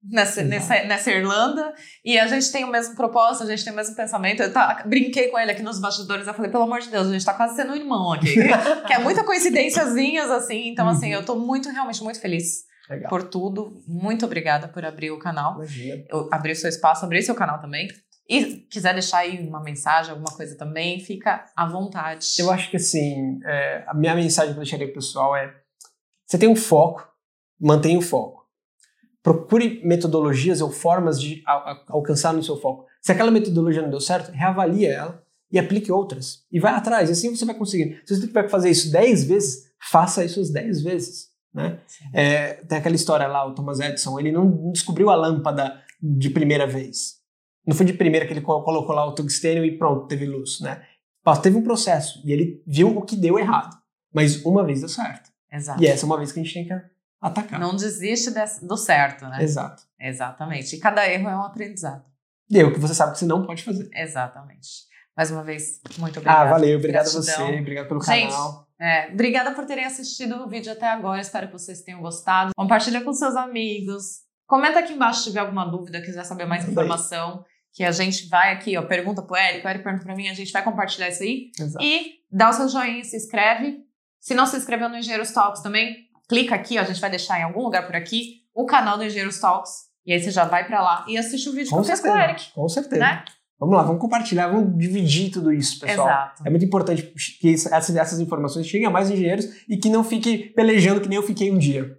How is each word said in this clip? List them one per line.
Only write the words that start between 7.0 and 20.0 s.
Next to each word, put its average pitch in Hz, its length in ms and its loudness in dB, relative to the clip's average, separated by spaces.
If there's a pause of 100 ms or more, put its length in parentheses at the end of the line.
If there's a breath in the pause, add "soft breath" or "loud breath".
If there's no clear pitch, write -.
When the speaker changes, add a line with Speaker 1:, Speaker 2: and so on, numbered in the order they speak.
Speaker 1:
a 196 40 0
gente 190 120 -2
tá 196 100 2
quase 233 220 -2
sendo 277 200 -4
irmão 233 360 -2
aqui. 151 220 2
Speaker 2:
<laughs> 277 520 4
Speaker 1:
Que - 80 2
é 240 60 4
muita 381 240 2
coincidenciazinhas, 302 1040 2
assim. 240 380 -2
Então, 233 200 0
assim, 170 240 2
Speaker 2:
Uhum. 196 80 -2
Speaker 1:
eu 185 60 -10
tô 247 80 -2
muito, 262 340 -2
realmente 254 340 -6
muito 220 180 -8
feliz 170 420 -4 (260 soft breath)
Speaker 2:
Legal. 143 220 -10
Speaker 1:
por 180 140 -2
tudo. 196 640 -8
Muito 202 360 -4
obrigada 156 440 -2
por 170 160 -12
abrir 156 260 -8
o 156 80 -10
canal. 160 380 -4
Speaker 2:
Imagina. 143 520 -12
Speaker 1:
Eu 151 240 -4
abri 156 200 -2
o 160 40 -4
seu 170 140 -4
espaço, 165 340 2
abri 175 160 2
seu 226 140 0
canal 151 260 -2
também. 151 280 -8 (420)
E 262 140 4 (260)
quiser 185 220 0
deixar - 260 0
aí 175 280 -2
uma 156 160 -8
mensagem, 156 500 0